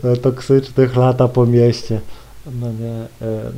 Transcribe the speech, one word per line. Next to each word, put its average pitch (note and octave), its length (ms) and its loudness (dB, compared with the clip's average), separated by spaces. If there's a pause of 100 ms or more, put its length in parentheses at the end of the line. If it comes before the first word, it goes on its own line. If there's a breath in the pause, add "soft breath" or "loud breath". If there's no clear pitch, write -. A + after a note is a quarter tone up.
e, B2 140 2
toksycznych C3 800 0
lata B2+ 320 4
po B2 180 2
mieście. A#2+ 560 2 (600 loud breath)
No A#2+ 60 -6
nie, A2+ 600 -8
e, A2 300 -6